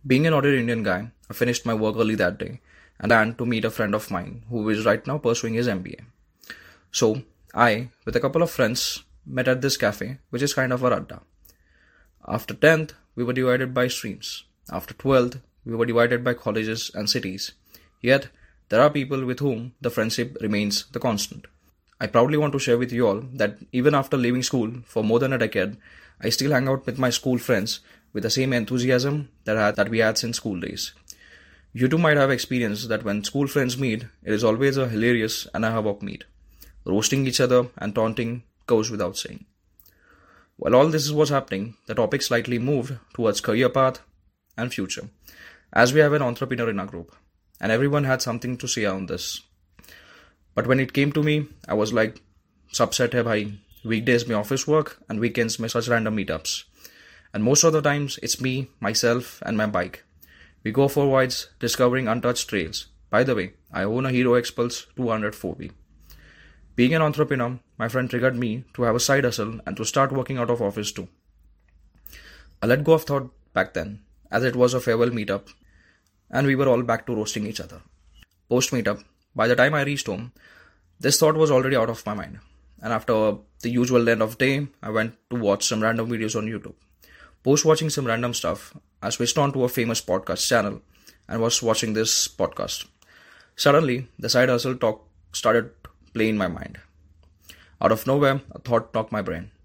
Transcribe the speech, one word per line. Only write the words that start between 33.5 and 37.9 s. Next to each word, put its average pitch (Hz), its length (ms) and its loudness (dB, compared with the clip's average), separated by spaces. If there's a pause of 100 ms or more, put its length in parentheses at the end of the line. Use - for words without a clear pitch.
meet, 120 280 -2 (180)
it 107 100 -2
is 110 120 0
always 131 320 2
a 131 100 0
hilarious 113 640 0
and 110 120 -2
a 110 60 0
havoc 107 300 -2
meet. - 220 -12 (600)
Roasting 131 420 0
each 127 140 0
other 123 260 4 (100)
and 104 160 -6